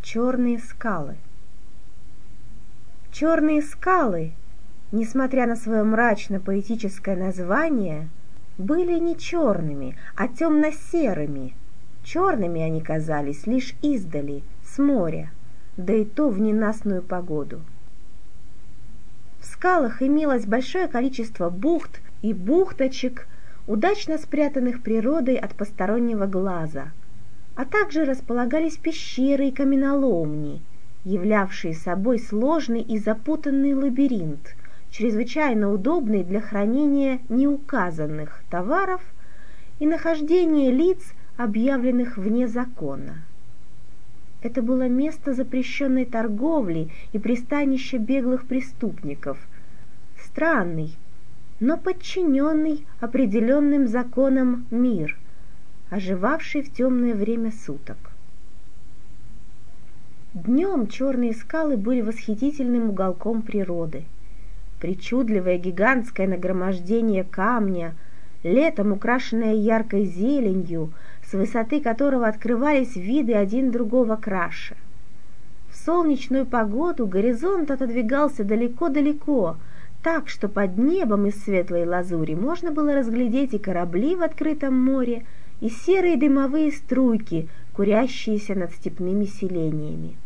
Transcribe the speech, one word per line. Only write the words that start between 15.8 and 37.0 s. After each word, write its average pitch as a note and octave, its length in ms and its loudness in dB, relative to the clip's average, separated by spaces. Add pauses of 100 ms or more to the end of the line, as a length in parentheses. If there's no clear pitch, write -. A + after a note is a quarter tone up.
и G#3+ 120 4
то D4 240 2
в F#3+ 100 0
ненастную G#3+ 640 2
погоду. D#3+ 600 -2 (1800)
В - 60 -4
скалах E4 560 2
имелось C#4 440 2
большое B3+ 420 0
количество A#3 640 0
бухт B3+ 520 0 (200)
и G#3+ 120 0
бухточек – C4 920 0 (400)
удачно D#4 500 2
спрятанных C#4 680 0
природой A#3+ 520 2
от - 200 -2
постороннего G3+ 720 0
глаза, E3 640 -2 (640)
а C4+ 100 -2
также D#4+ 380 0
располагались C4 720 0
пещеры C#4 720 0
и C4 40 2
каменоломни, C4 1080 2 (440)
являвшие F#3+ 680 0
собой F#3+ 460 0
сложный A#3 600 0
и A3 160 -2
запутанный C#4 760 0
лабиринт, B3 840 0 (360)
чрезвычайно A#3 800 2
удобный G#3+ 520 2
для G3 180 0
хранения C4 800 2 (100)